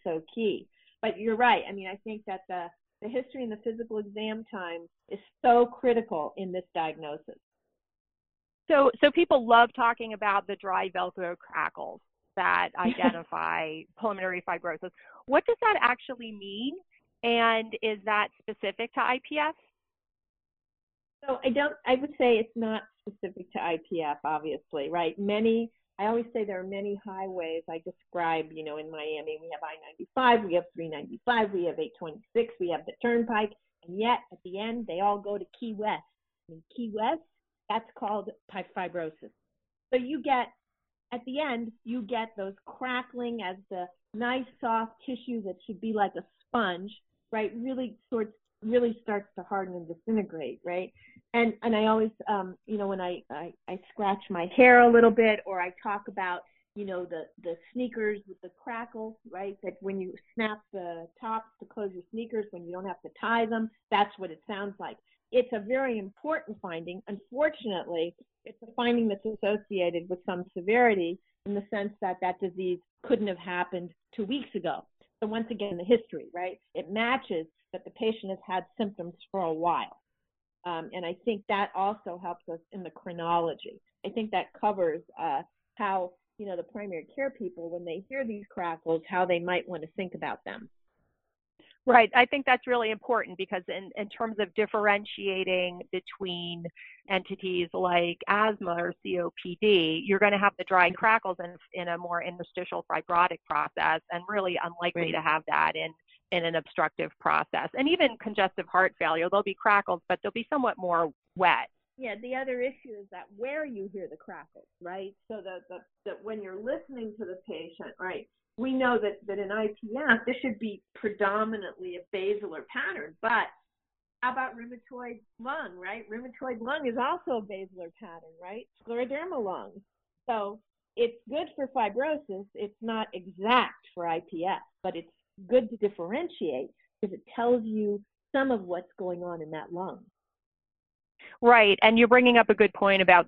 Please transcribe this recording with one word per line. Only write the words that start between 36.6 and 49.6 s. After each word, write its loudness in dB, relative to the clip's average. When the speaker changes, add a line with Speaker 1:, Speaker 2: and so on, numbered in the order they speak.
Speaker 1:
Key -8
West, -2
that's -4
called -4
pi-, -10
fibrosis. -8
So 6
you -6
get, 2
at -8
the -4
end, -4
you -4
get -4
those -8
crackling -6
as -6
the -6
nice -2
soft 0
tissue -6
that -8
should -10
be -2
like 2
a -6
sponge, 0
right, -2
really -4
sorts, -2
really 2
starts -4
to -10
harden -6